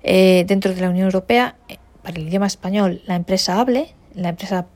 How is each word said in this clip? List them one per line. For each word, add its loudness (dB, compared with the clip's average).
eh, 4
dentro 0
de -8
la 0
Unión 0
Europea, 0
eh, -20
para -12
el -8
idioma -2
español, -2
la -4
empresa -2
Hable, 0
la -4
empresa -6